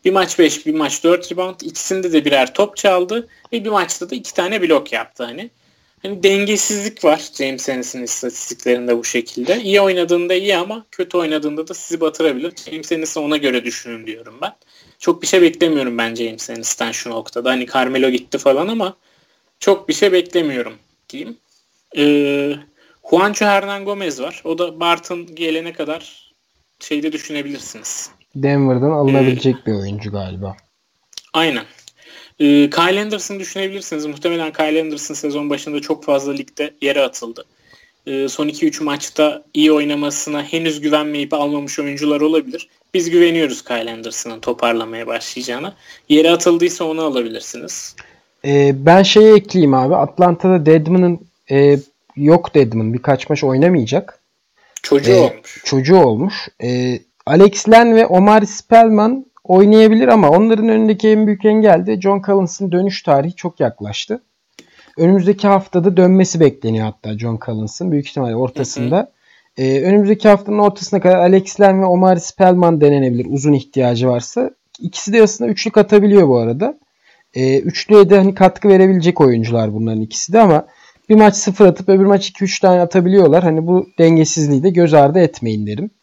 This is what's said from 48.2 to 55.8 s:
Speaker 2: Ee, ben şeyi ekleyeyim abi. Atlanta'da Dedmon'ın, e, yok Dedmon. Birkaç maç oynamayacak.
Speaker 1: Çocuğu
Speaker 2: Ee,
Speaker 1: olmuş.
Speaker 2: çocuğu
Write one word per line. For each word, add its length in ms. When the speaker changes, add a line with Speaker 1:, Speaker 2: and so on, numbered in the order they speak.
Speaker 2:
Ee, 280
ben 160
şeyi 340
ekleyeyim 380
abi. 220
Atlanta'da 680
Dedmon'ın, 540
e, 280
yok 380
Dedmon. 400
Birkaç 360
maç 140
oynamayacak. 760
Speaker 1:
Çocuğu 300
Speaker 2:
Ee, 80
Speaker 1:
olmuş. 440
Speaker 2:
çocuğu 320